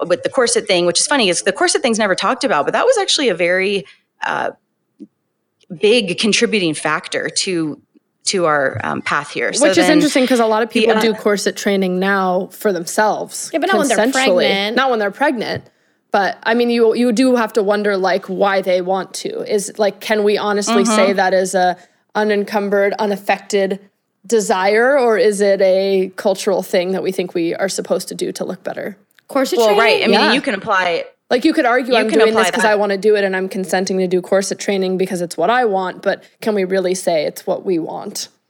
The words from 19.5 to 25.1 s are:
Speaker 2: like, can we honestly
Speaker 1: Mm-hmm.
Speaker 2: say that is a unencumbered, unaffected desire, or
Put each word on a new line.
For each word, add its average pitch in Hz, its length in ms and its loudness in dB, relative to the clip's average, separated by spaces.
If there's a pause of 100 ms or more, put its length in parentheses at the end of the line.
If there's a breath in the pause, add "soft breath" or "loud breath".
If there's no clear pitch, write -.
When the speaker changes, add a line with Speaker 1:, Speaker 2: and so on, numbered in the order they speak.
Speaker 2:
like, 202 220 -2
can 214 240 -2
we 208 120 2
honestly 208 460 0
Speaker 1:
Mm-hmm. 226 120 0
Speaker 2:
say 196 180 2
that 190 200 0
is 185 220 0
a 180 220 0 (380 soft breath)
unencumbered, 202 840 0
unaffected 196 800 -2 (480)
desire, 214 720 2
or 233 180 2